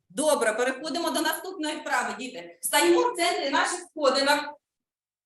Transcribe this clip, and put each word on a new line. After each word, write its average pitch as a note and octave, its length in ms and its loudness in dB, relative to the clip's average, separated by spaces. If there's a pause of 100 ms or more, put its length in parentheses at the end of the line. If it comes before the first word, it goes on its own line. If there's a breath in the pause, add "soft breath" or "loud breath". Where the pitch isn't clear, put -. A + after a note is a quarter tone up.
добре, A#3+ 440 2
переходимо C4 580 -2
до D4 100 -2
наступної D#4 560 -4
вправи, C4 420 -4
діти. F3 440 -12
Стаємо E4+ 380 4
в A#4+ 160 2
центрі E4+ 340 0
наших E4+ 300 0
сходинок. D4 800 0 (640)